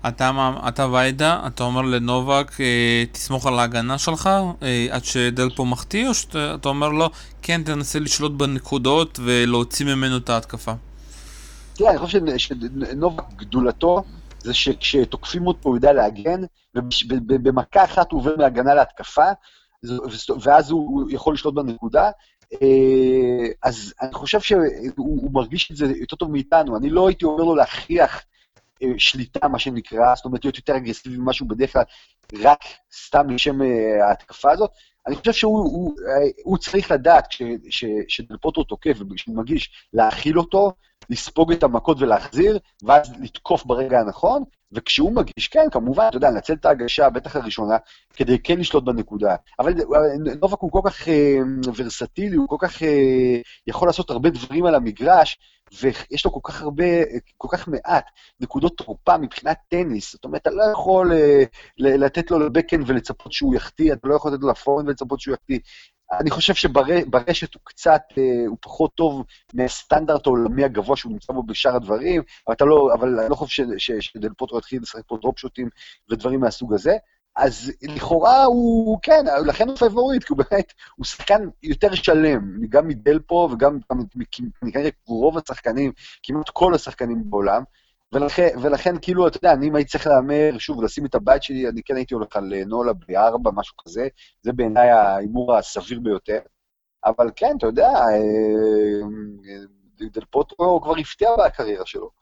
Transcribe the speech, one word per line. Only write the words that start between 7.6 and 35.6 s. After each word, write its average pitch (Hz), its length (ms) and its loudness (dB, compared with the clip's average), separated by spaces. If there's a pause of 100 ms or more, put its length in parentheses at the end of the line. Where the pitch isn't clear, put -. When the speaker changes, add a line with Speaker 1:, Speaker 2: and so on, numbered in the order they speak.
Speaker 1:
תנסה 151 360 -4
לשלוט 147 320 -2
בנקודות 139 920 -2
ולהוציא 120 600 0
ממנו 131 320 0
את 123 120 -6
ההתקפה"? 117 440 -4 (1000)
Speaker 2:
תראה, 214 160 4
אני 160 100 4
חושב 175 200 0
שנ-, 151 180 0
שנובק 135 880 -4 (120)
גדולתו, 127 680 0 (360)
זה 120 140 -8
שכשתוקפים - 960 -2
אותו, 170 220 -2
הוא 123 80 0
יודע 143 160 6
להגן, 113 480 0 (340)
ובש-, 123 280 -4
ב-, 120 300 -2
ב-, 127 140 2
במכה 131 360 2
אחת 180 280 2
הוא 160 80 -2
עובר 151 180 0
מהגנה 131 360 2
להתקפה, - 540 2 (540)
ז-, 120 500 -8 (120)
ואז 143 280 6
הוא, 147 300 0
הוא 131 100 -4
יכול 135 220 0
לשלוט 143 200 -4
בנקודה. 135 560 0 (440)
אה, 131 920 4 (160)
אז 113 380 -4
אני 131 120 -8
חושב - 280 -2
שהוא, 190 200 4 (360)
הוא 139 360 -4
מרגיש 131 380 -2
את 151 40 -16
זה 147 100 -2 (100)
יותר 127 200 -10
טוב 160 160 -6
מאיתנו. 139 460 0
אני 135 120 -2
לא 180 180 4
הייתי 185 180 0
אומר 156 180 0
לו 165 120 2
להכריח, 151 680 0 (600)
אה, 131 40 0 (100)
שליטה, - 500 -2
מה 131 120 -2
שנקרא, 120 560 0
זאת - 100 -16
אומרת, 127 200 -6
להיות 139 100 -2
יותר 139 220 -2
אגרסיבי 123 400 -8
ממה 127 160 -2
שהוא 127 160 -6
בדרך 120 240 -2
כלל, 127 100 2 (580)
רק 147 180 6 (340)
סתם 143 360 0
לשם, 135 320 -2
אה, 110 460 2
ההתקפה - 440 0
הזאת. 196 200 2 (360)
אני 139 80 -4
חושב 226 180 -2
שהוא, 214 240 2
הוא, 170 360 -2 (140)